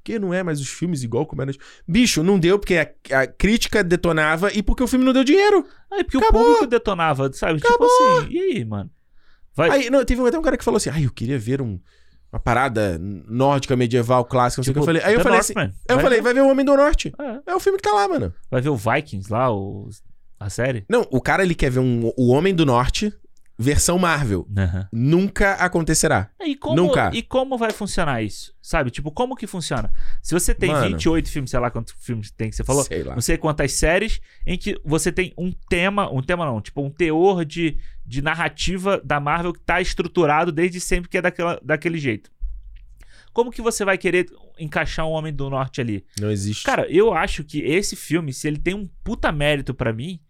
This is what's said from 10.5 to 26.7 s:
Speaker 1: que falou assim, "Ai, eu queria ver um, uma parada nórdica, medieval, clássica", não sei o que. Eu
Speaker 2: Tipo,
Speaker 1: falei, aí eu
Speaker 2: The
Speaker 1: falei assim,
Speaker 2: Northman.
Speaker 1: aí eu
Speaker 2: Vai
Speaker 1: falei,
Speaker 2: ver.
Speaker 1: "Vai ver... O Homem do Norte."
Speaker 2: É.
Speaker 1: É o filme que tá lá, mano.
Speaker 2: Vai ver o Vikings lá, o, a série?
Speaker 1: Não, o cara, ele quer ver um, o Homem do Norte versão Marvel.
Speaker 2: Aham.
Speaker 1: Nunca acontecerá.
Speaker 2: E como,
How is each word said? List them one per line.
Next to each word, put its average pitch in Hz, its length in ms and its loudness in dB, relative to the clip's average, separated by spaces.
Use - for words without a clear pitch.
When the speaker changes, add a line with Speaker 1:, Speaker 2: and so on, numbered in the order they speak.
Speaker 1:
que - 80 -8
falou 233 100 2
assim, 180 140 0
"Ai, 147 160 0
eu 117 60 0
queria 123 280 -4
ver 127 220 -2
um, 107 180 -6
uma - 80 -4
parada 113 580 0
nórdica, 123 760 0
medieval, 123 480 2
clássica", 123 340 0
não 127 60 -2
sei 135 60 0
o - 20 0
que. 143 60 0
Eu 147 40 2
Speaker 2:
Tipo, - 40 2
Speaker 1:
falei, 165 180 2
aí 202 80 4
eu 233 60 4
Speaker 2:
The - 40 0
Speaker 1:
falei 240 160 4
assim, 208 140 -2
Speaker 2:
Northman. 196 200 -4
Speaker 1:
aí - 200 -2
eu - 20 4
Speaker 2:
Vai 285 80 2
Speaker 1:
falei, 254 140 4
Speaker 2:
ver. 208 80 0
Speaker 1:
"Vai 247 80 2
ver... 269 80 4
O 269 80 6
Homem 269 160 4
do 277 100 4
Norte." 294 420 2
Speaker 2:
É. 285 340 -8
Speaker 1:
É 359 40 -2
o 359 60 -2
filme 392 160 0
que 381 120 -6
tá 415 60 2
lá, 403 140 2
mano. 113 240 -2
Speaker 2:
Vai 127 100 0
ver 131 80 -2
o 147 60 0
Vikings 104 560 -2
lá, 123 240 0
o, 101 340 -8
a 101 120 -10
série? 117 400 -4
Speaker 1:
Não, 226 220 2
o 131 100 0
cara, 170 220 2
ele 180 120 0
quer 139 160 0
ver 127 80 0
um, 120 380 0
o 127 140 4
Homem 175 220 4
do 165 120 2
Norte 131 460 2
versão 143 400 2
Marvel. 147 480 0
Speaker 2:
Aham. 95 360 -2
Speaker 1:
Nunca 180 600 2
acontecerá. 160 760 0
Speaker 2:
E 311 160 -4
como, - 180 -2